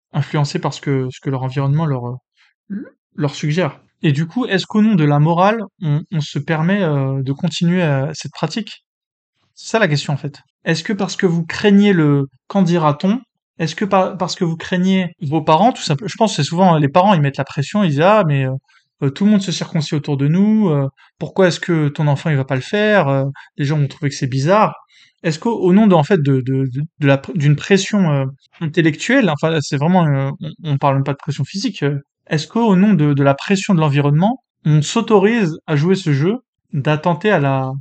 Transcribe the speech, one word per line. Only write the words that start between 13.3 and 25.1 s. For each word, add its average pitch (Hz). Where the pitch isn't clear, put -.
est-ce 160
que 214
par, 190
parce 175
que -
vous 165
craignez 185
vos 156
parents, 160
tout -
simple-, 156
je -
pense 214
que -
c'est 139
souvent, 175
euh, 151
les 143
parents, 180
ils 160
mettent 139
la 147
pression, 175
ils 175
disent : « 143
Ah, 208
mais, 139
euh, 131
euh, 139
tout 165
le 214
monde 202
se 185
circoncit 160
autour 143
de 143
nous, 202
euh, 143
pourquoi 180
est-ce 165
que 160
ton 147
enfant, 147
il 143
va 135
pas 135
le 131
faire ? 208
Euh, 135
les 147
gens 151
vont 143
trouver 139
que 131
c'est 139
bizarre. » 156